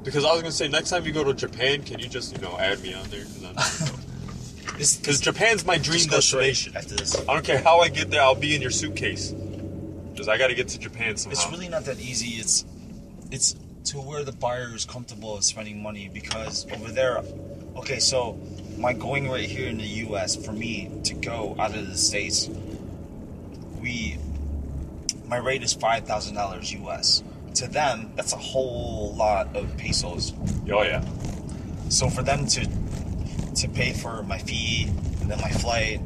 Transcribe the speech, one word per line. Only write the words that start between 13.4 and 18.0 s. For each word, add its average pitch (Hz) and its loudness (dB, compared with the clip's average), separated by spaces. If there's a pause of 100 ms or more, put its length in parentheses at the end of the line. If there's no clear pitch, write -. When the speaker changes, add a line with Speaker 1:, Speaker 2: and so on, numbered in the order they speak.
Speaker 2:
to 143 -4
where 139 -6
the 135 -6
buyer 123 -2
is 110 -4
comfortable 110 -10
with 98 -4
spending 107 -2
money, 104 -8
because 110 -6
over 113 -8
there, 127 2 (540)
okay, 127 -4
so 120 2 (400)